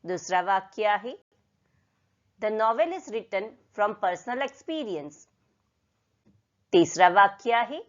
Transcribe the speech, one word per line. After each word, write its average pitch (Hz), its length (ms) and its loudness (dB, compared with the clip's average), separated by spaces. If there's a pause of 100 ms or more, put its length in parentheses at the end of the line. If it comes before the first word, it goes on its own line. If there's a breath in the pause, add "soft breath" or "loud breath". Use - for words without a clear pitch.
दुसरा 180 380 -2
वाक्य 196 460 -2
आहे, 208 280 -2 (1300)
"The 214 120 -2
novel 226 380 2
is 370 160 -8
written 208 360 -6 (320)
from 208 140 0
personal 202 520 -4
experience." 220 720 -8 (1600)
तिसरा 170 360 6
वाक्य 196 440 2
आहे 240 360 -2